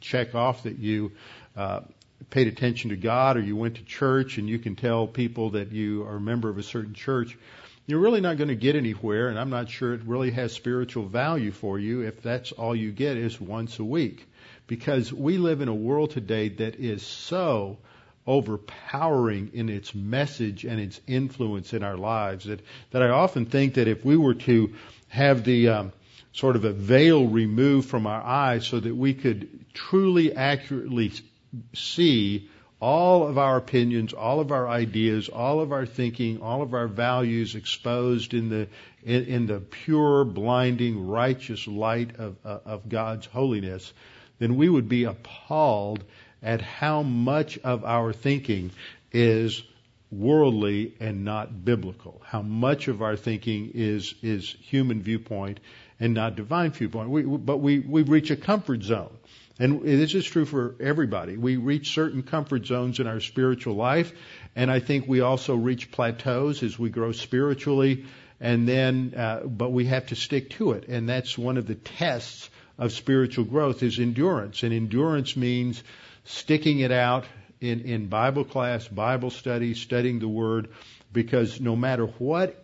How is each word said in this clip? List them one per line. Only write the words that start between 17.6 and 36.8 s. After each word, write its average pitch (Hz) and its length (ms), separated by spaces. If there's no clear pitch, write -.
overpowering 123 1300
in 113 160
its 101 240
message 110 720
and 117 140
its 98 260
influence 127 680
in 104 100
our 101 140
lives 101 480
that, 104 140
that 127 140
I 123 60
often 143 360
think 139 300
that 120 120
if 110 160
we 143 140
were 139 160
to 117 400
have 131 340
the, 120 260
um, 101 240
sort 131 220
of 107 100
a 104 80
veil 127 540
removed 117 600
from 110 200
our 107 140
eyes 123 440
so 120 140
that 117 160
we 131 180
could 113 600
truly 180 600
accurately 131 760
s-, - 120
see 107 760
all 165 460
of 139 100
our 135 200
opinions, 120 540
all 123 280
of 147 120
our 127 160
ideas, 113 600
all 139 320
of 143 100
our 135 140
thinking, 117 560
all 123 200
of 123 120
our 120 140